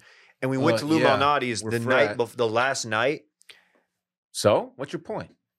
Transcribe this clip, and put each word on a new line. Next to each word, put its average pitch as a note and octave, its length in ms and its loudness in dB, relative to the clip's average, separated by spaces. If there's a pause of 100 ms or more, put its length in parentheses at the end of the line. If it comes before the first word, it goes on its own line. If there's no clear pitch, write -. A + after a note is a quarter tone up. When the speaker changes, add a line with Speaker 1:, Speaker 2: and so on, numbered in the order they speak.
(400)
Speaker 1:
and C3 100 -2
we C3+ 80 -2
went D#3 180 2
Speaker 2:
Uh, - 40 -2
Speaker 1:
to D3 60 -6
Lou D#3+ 140 2
Speaker 2:
yeah, C3+ 180 4
Speaker 1:
Malnati's B2+ 440 0
Speaker 2:
we're A2 100 -6
Speaker 1:
the A#2+ 80 0
night B2 260 2 (100)
Speaker 2:
frat. - 20 -4
Speaker 1:
bef-, A#2 180 -4
the A#2+ 120 0
last B2 380 0
night. A#2 360 -2 (1080)
Speaker 2:
So, D#3 440 2
what's C#3 160 -10
your E3+ 80 -10
point? E3+ 340 -10 (240)